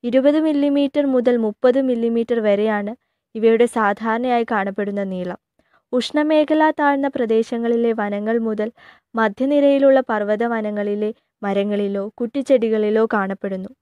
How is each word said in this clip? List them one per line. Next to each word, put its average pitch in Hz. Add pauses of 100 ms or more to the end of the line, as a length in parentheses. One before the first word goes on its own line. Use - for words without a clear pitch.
ഇരുപത് 262
മില്ലിമീറ്റർ 285
മുതൽ 247
മുപ്പത് 240
മില്ലിമീറ്റർ 233
വരെയാണ് 208 (400)
ഇവയുടെ 226
സാധാരണയായി 226
കാണപ്പെടുന്ന 202
നീളം. 180 (540)
ഉഷ്ണമേഖലാ 302
താഴ്ന്ന 285
പ്രദേശങ്ങളിലെ 233
വനങ്ങൾ 214
മുതൽ 220 (440)
മധ്യനിരയിലുള്ള 269
പർവ്വത 214
വനങ്ങളിലെ 208 (300)
മരങ്ങളിലോ 202
കുറ്റിച്ചെടികളിലോ 220
കാണപ്പെടുന്നു. 196 (120)